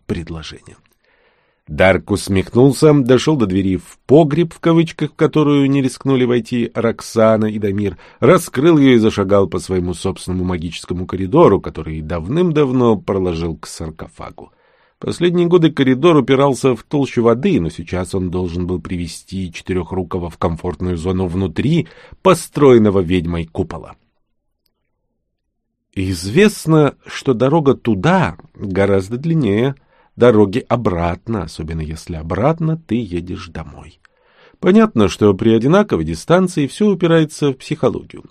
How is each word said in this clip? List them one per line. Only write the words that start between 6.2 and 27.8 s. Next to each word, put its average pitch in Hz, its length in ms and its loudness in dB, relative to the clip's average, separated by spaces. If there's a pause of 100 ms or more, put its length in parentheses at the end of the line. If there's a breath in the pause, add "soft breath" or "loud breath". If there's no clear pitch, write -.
войти 120 500 -2
Роксана 110 720 0
и 107 100 -6
Дамир, 101 400 -4 (220 soft breath)
раскрыл 160 580 4
ее 135 200 6
и - 20 4
зашагал 101 480 2
по 90 100 -8
своему 90 380 -4
собственному 90 480 -6
магическому 90 640 -8
коридору, 95 520 2
который 80 420 -10
давным-давно 127 960 0
проложил 85 600 -4
к - 80 -20
саркофагу. - 840 -16 (480)
Последние 175 460 -2
годы 165 260 4
коридор 143 460 2
упирался 135 580 2
в - 60 -10
толщу 135 400 -2
воды, 117 400 2
но 80 80 -4
сейчас 90 460 -8
он 92 160 -4
должен 90 340 -4
был 90 160 -4
привести 90 720 -10
Четырехрукого 90 800 -6
в - 80 -20
комфортную 90 580 -4
зону 92 300 -4
внутри 98 600 -2 (360 loud breath)
построенного 120 800 4
ведьмой 85 440 -2
купола. 82 500 -10 (2000)
Известно, 127 1000 0 (100)
что - 300 -4
дорога 135 400 2
туда 113 640 -2 (180)